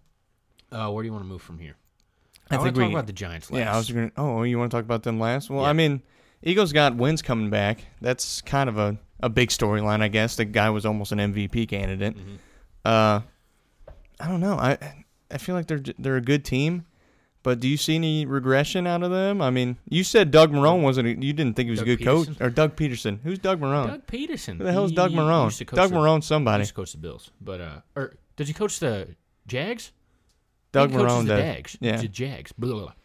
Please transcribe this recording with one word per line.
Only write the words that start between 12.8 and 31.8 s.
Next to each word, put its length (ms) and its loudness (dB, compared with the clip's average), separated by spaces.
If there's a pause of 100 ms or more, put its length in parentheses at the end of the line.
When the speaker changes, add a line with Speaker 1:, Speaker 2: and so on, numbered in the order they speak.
Speaker 2:
Uh, 340 4 (960)
I 100 -8
don't 120 -2
know. 140 0
I, 240 0 (520)
I 60 -8
feel 180 -6
like 120 -4
they're 120 -4
j-, 200 -8
they're 180 0
a 60 0
good 200 2
team. 440 -2 (560)
But 180 0
do 80 0
you 80 2
see 200 0
any 280 0
regression 600 0
out 160 0
of 80 -2
them? 320 0
I 80 2
mean, 260 0 (140)
you 140 2
said 260 6
Doug 220 8
Marrone 240 4
Speaker 1:
Doug 80 2
Speaker 2:
wasn't 240 2
a, 20 0 (160)
you 80 0
didn't 200 0
think 120 -2
he 60 -2
was 80 -2
Speaker 1:
Doug 80 -2
Speaker 2:
a 80 4
good 100 -8
coach. 220 4
Speaker 1:
Peterson? 180 -4
Speaker 2:
Or 20 0
Doug 280 2
Peterson. 480 -4
Who's 140 -4
Doug 220 -2
Marrone? 280 0
Speaker 1:
Doug 180 -10
Peterson. 500 -8
Speaker 2:
Who 80 -6
the 80 0
hell 140 2
is 60 0
Speaker 1:
He 40 -4
Speaker 2:
Doug 160 4
Marone? 320 2
Speaker 1:
used 140 -2
to 80 -12
coach 100 -8
Speaker 2:
Doug 140 4
Speaker 1:
the, 60 0
Speaker 2:
Marone 280 4
somebody. 360 2
Speaker 1:
he 20 0
used 80 -4
to 60 -18
coach 160 -10
the 60 -18
Bills. 320 -14 (120)
But, 180 -10
uh, 200 -12 (140)
or 200 -8 (220)
did 120 -4
he 60 -6
coach 260 -4
the 340 -4 (320)
Jags? 460 -8 (800)
Speaker 2:
Doug 200 4
Speaker 1:
He 60 -2
coaches 160 4
Speaker 2:
Marone 140 2
Speaker 1:
the 80 2
Speaker 2:
does. 80 4
Speaker 1:
Jags. 400 -8